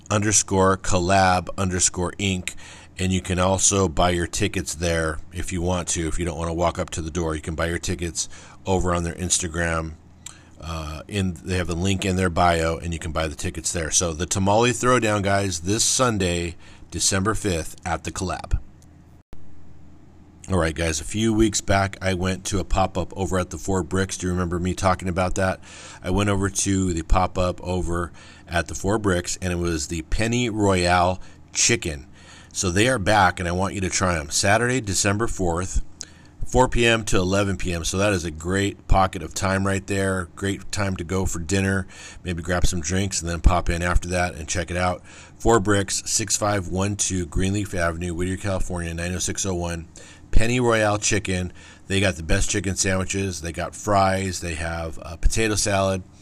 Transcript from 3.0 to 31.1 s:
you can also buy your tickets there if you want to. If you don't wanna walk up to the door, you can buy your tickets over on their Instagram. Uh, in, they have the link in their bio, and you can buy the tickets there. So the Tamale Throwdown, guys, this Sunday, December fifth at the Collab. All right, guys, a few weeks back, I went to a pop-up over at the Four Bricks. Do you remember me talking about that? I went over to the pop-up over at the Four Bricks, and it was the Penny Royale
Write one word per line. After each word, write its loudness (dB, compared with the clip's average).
you 2
can -2
also 4
buy 4
your 0
tickets -4
there -2
if -6
you -4
want -2
to. -2
If -2
you -2
don't -4
wanna -4
walk 0
up -4
to -8
the -6
door, -2
you -6
can -8
buy -2
your -4
tickets -6
over 2
on -2
their -4
Instagram. -2
Uh, -10
in, -2
they -2
have 0
the -2
link 0
in 0
their 2
bio, 4
and -8
you -6
can -6
buy -2
the -6
tickets -6
there. -4
So 0
the -4
Tamale 4
Throwdown, 2
guys, 0
this 0
Sunday, 0
December 0
fifth -2
at -4
the -6
Collab. -2
All 2
right, 0
guys, -2
a -12
few 0
weeks 2
back, 2
I 0
went -2
to -2
a -2
pop-up 0
over -2
at -2
the -10
Four 0
Bricks. -2
Do -6
you 0
remember 0
me 0
talking 0
about 0
that? 0
I -4
went 2
over 2
to 0
the -4
pop-up 0
over -4
at -2
the -10
Four 0
Bricks, 0
and -2
it -2
was -2
the -6
Penny 0
Royale 4